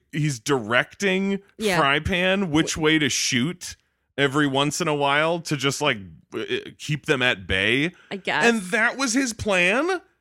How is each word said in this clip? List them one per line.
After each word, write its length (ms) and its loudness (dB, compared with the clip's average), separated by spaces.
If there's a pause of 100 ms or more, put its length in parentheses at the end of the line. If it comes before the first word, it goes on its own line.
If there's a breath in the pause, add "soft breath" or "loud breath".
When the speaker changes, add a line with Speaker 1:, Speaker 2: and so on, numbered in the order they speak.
(140)
Speaker 1:
he's 260 0
directing 1000 0 (180 soft breath)
Speaker 2:
Yeah. 200 0
Speaker 1:
Fry 220 2
Pan 500 0
which 280 0
way 200 2
to 120 0
shoot 640 -2 (420)
every 300 2
once 320 0
in 80 -2
a 80 0
while 460 2
to 160 -4
just, 240 -2
like, 160 2 (360)
uh, 120 -6 (320)
keep 280 -6
them 160 2
at 240 0
bay. 460 0 (180)
Speaker 2:
I 60 -8
guess. 300 -2
Speaker 1:
And 160 2 (100)
that 240 0
was 180 -2
his 200 0
plan? 640 0 (220)